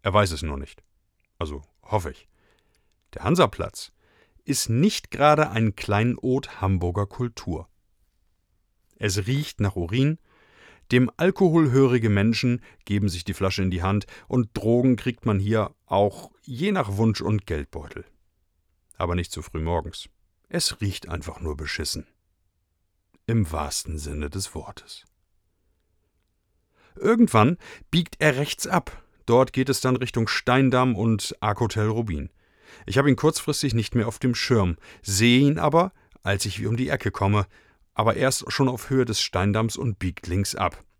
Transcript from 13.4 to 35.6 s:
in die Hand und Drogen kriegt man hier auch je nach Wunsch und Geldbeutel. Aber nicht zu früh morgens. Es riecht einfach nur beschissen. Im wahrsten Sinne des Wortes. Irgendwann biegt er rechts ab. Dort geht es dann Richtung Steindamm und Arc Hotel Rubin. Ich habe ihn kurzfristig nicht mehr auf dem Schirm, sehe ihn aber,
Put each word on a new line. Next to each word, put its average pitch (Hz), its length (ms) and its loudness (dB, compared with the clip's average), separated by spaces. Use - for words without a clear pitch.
in 92 80 0
die 87 120 -2
Hand 98 240 0
und 120 280 -2
Drogen 120 400 2
kriegt - 300 -6
man 101 140 2
hier 104 340 0
auch 101 440 0
je 143 280 -4
nach 127 260 -2
Wunsch 110 240 2
und 104 260 -2
Geldbeutel. - 580 -10
Aber 87 180 -4
nicht 87 180 -4
zu 92 100 -10
früh - 180 -10
morgens. 78 480 -6
Es - 320 -4
riecht 98 280 -6
einfach 76 320 -10
nur 78 160 -6
beschissen. 76 500 -8
Im 110 240 2
wahrsten 76 480 -6
Sinne 73 320 -8
des 95 240 -10
Wortes. - 500 -16
Irgendwann 175 600 4
biegt - 300 0
er 151 160 4
rechts - 300 -4
ab. - 380 -4
Dort 123 260 6
geht 131 160 0
es 135 120 0
dann 127 160 2
Richtung 120 320 -2
Steindamm 127 680 2
und 110 440 0
Arc 104 200 -2
Hotel 107 280 0
Rubin. 104 420 -4
Ich 101 120 0
habe 139 100 4
ihn 131 80 6
kurzfristig 147 580 -2
nicht 113 200 -2
mehr 107 120 2
auf 117 120 -8
dem 123 160 0
Schirm, 95 420 2
sehe 120 380 4
ihn 143 180 4
aber, 165 340 2